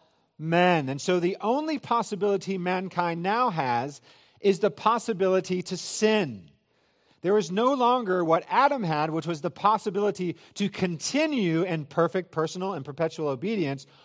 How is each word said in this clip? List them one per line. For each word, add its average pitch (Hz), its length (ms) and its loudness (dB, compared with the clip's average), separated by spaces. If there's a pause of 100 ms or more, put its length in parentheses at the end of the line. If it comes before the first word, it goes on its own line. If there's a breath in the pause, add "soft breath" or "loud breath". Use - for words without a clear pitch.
(380 soft breath)
men." 165 520 4
And 139 100 -4
so 180 220 0
the 180 180 0
only 285 400 -2
possibility 202 760 -2
mankind 175 680 -2
now 226 260 2
has 135 520 -2 (400 soft breath)
is 196 180 2
the 196 120 0
possibility 190 920 0
to 185 160 -8
sin. 170 760 0 (680)
There 196 160 2
is 175 120 0
no 240 260 2
longer 233 500 2
what 160 240 4
Adam 254 340 4
had, 156 260 0
which 156 160 -4
was 165 140 -4
the 165 100 -4
possibility 202 840 0 (200 loud breath)
to 202 120 0
continue 185 960 0
in 165 220 -4
perfect, 175 460 -2
personal, 180 420 -4
and 143 100 -8
perpetual 151 460 -4
obedience 139 580 -4 (180 soft breath)